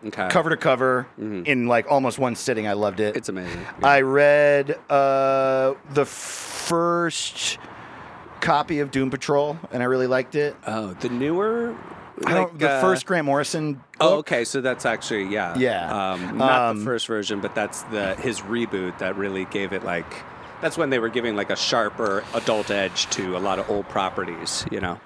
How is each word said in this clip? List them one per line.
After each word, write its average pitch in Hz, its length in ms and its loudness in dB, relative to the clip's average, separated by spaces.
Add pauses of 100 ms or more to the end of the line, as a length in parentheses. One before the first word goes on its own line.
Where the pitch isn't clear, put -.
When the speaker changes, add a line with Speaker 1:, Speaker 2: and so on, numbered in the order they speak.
Speaker 1:
Okay. 104 240 -4
Speaker 2:
cover 165 220 4
to 156 60 2
cover, 131 500 2 (120)
Speaker 1:
Mm-hmm. 104 260 -6
Speaker 2:
in, 127 220 2
like, 117 240 2
almost 135 280 2
one 127 160 0
sitting. 110 320 -2
I 104 60 0
loved 101 260 0
it. 107 160 0
Speaker 1:
It's 113 140 -6
amazing. 87 360 -6 (180)
Speaker 2:
I 139 180 8
read, 143 760 6 (120)
uh, 135 840 4 (160)
the 139 160 2
first - 1500 -2 (840)
copy 147 400 2
of 143 120 -2
Doom 135 180 0
Patrol, 143 480 0 (140)
and 127 100 -2
I 123 60 2
really 127 200 2
liked 127 280 0
it. 147 200 0 (120)
Speaker 1:
Oh, 107 320 -4
the 123 100 -2
newer? 202 680 -2 (500)
Speaker 2:
I - 80 2
don't, 180 200 2
Speaker 1:
Like, 156 60 -14
Speaker 2:
the 151 100 4
Speaker 1:
uh, 135 120 2
Speaker 2:
first 185 260 4
Grant 170 180 2
Morrison 143 560 0 (180)
Speaker 1:
Oh, 156 180 6
Speaker 2:
book. - 20 2
Speaker 1:
okay. 135 260 0
So 135 160 -2
that's 123 240 0
actually, 110 400 0
yeah. 95 320 -2
Speaker 2:
Yeah. 98 560 0
Speaker 1:
Um, 92 240 -6
not 127 240 6 (100)
Speaker 2:
Um, 107 80 -2
Speaker 1:
the 107 60 -6
first 117 220 -2
version, 104 320 -2
but 101 160 -6
that's 104 280 -4
the, 101 320 -2
his 113 260 -4
reboot 98 580 -4
that 95 180 -2
really 95 280 -2
gave 98 280 -4
it, 92 100 -4
like, 85 220 -4 (560)
that's 160 160 -2
when 160 120 0
they 131 100 2
were 113 100 0
giving, 113 260 -2
like, 101 160 -2
a 95 40 0
sharper 107 680 0 (100)
adult 110 380 0
edge 98 400 0
to 92 240 -4
a 90 40 -2
lot 95 200 0
of 98 100 -4
old 101 200 -2
properties, 90 840 -2
you 107 80 -4
know? 87 260 -4